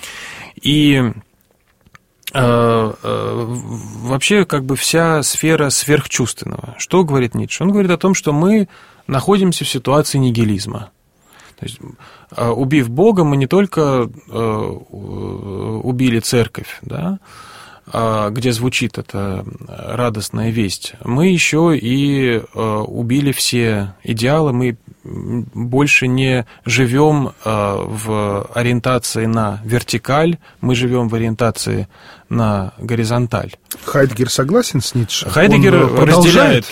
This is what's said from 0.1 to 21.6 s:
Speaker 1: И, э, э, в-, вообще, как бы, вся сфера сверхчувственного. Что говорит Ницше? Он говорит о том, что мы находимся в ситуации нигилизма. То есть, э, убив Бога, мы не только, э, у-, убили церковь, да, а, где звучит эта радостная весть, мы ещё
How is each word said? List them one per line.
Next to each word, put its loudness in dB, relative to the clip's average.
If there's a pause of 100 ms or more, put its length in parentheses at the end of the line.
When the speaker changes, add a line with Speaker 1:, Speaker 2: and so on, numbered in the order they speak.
Speaker 1:
И, 4 (1300)
э, 2 (100)
э, -4
в-, -10
вообще, 2
как -2
бы, -2
вся 2
сфера 0
сверхчувственного. -2
Что 2
говорит 0
Ницше? -4
Он 2
говорит 2
о 0
том, 2
что 0
мы 2 (380)
находимся 2
в -4
ситуации 0
нигилизма. 0 (680)
То -10
есть, -14 (580)
э, -2
убив 0
Бога, 4
мы 2
не 0
только, 0 (220)
э, -4 (120)
у-, -8
убили 0
церковь, -2
да, -6 (760)
а, 0
где -2
звучит -2
эта -6 (220)
радостная -4
весть, -4 (100)
мы 2
ещё 4